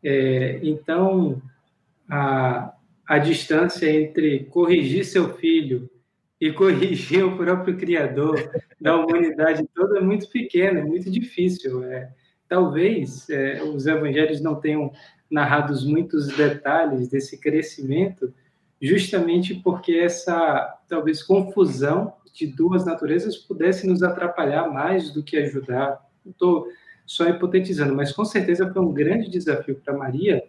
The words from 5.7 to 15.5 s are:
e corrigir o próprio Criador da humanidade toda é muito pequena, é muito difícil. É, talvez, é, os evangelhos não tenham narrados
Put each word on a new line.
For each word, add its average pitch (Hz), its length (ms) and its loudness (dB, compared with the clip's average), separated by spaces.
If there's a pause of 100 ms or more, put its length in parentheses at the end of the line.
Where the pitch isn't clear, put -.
e 151 120 0
corrigir 185 720 2
o 185 120 0
próprio 180 400 0
Criador 151 760 0 (300)
da 156 160 2
humanidade 160 800 2
toda 196 240 2
é 190 40 2
muito 196 260 0
pequena, 190 520 0
é 147 40 -4
muito 180 260 -4
difícil. 180 760 -2
É, 127 260 -12 (380)
talvez, 170 800 0
é, 139 320 -2
os 147 240 -4
evangelhos 156 540 0
não 156 160 -2
tenham 151 360 -2 (380)
narrados 147 540 0